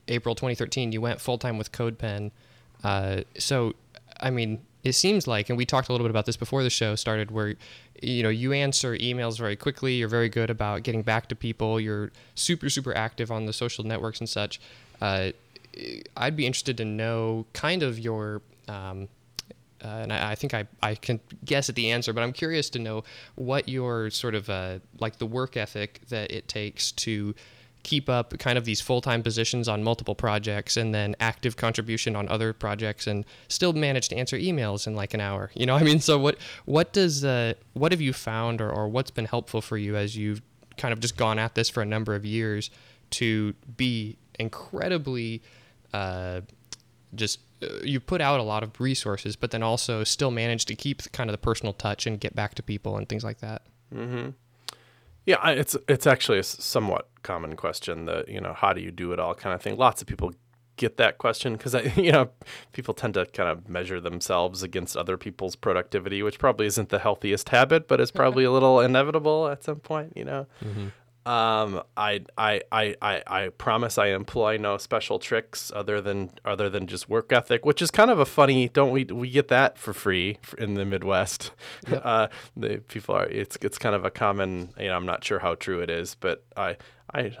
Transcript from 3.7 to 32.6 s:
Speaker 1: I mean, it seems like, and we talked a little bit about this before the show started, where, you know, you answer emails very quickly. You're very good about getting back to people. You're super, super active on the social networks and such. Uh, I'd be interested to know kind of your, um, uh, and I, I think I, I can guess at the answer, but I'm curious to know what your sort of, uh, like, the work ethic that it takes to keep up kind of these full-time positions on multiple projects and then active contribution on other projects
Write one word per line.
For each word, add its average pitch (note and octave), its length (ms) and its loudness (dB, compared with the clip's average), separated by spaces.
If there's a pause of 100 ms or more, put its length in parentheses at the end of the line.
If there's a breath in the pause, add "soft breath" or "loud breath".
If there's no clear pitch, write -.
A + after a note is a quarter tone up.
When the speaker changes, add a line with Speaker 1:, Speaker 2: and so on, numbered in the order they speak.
Speaker 1:
I B2+ 120 -2
mean, A#2 300 -2 (220)
it B2+ 100 2
seems F#3+ 340 4
like, G#2+ 220 0
and A#2+ 80 0
we B2 80 2
talked C3 240 2
a - 20 -2
little A#2+ 140 2
bit A2+ 40 2
about A2 160 2
this A#2+ 100 0
before C3+ 280 0
the B2+ 60 2
show A2 260 2
started, G#2+ 360 -2
where, G#2+ 240 -2 (460 loud breath)
you A#2+ 220 0
know, A2 60 4
you A#2+ 240 0
answer C3+ 440 2
emails A#2+ 400 -2
very G#2+ 180 -2
quickly. C3+ 380 -2
You're A#2 160 0
very A#2 200 2
good A2+ 200 0
about G#2+ 340 -2
getting A2 200 -2
back A2+ 260 0
to A2+ 60 -4
people. A2 440 -2
You're G#2+ 320 -4 (240 soft breath)
super, - 340 -2
super B2+ 280 -2
active A2+ 340 -4
on A2 140 -2
the A2 80 -4
social A#2 320 -4
networks A2 340 -4
and A2+ 80 -6
such. - 320 -4 (400 loud breath)
Uh, G2 300 0 (880)
I'd C#3+ 180 0
be D3 100 0
interested B2+ 320 -2
to A2+ 80 -4
know A2+ 680 -2
kind E3+ 300 0
of A#2+ 160 -2
your, G#2+ 420 -4 (260)
um, G2 400 -10 (760)
uh, - 60 -12
and G#2+ 260 -8
I, G#2+ 180 -2
I G#2+ 40 -2
think C#3 180 -6
I, G#2+ 140 -4 (140)
I G#2+ 140 0
can A2+ 260 -4 (240)
guess C#3 240 0
at B2 60 -8
the A2+ 160 0
answer, A#2+ 200 0
but A2+ 100 -2
I'm B2 120 -2
curious D#3+ 380 -2
to B2 80 -6
know A2 260 -6 (300 loud breath)
what C3 340 -2
your A#2+ 400 -2
sort A2+ 260 -4
of, G#2 140 -4
uh, F#2 300 -6 (200)
like, A2+ 180 -4
the A#2 80 -4
work B2+ 300 -4
ethic G#2+ 540 -6
that G#2+ 220 -4
it - 160 -8
takes - 440 -4
to G#2 420 -4 (480 soft breath)
keep C#3 260 -2
up B2 320 -2
kind B2 180 0
of A#2 60 0
these A2+ 160 -2
full-time A#2+ 420 0
positions A2+ 460 0
on G#2 160 0
multiple A2+ 320 0
projects G#2 640 -2
and A2 180 0
then G#2 240 0
active A2+ 380 0
contribution A2+ 580 -2
on G2+ 140 -4
other A2 240 0
projects G#2+ 540 -4